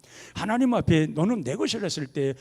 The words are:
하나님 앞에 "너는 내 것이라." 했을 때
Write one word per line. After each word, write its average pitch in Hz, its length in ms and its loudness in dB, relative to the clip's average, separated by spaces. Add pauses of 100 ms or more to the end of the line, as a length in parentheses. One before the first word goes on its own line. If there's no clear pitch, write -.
(340)
하나님 240 400 2
앞에 160 340 4
"너는 160 360 0
내 127 120 -4
것이라." 247 280 -4
했을 156 240 -4
때 135 340 -2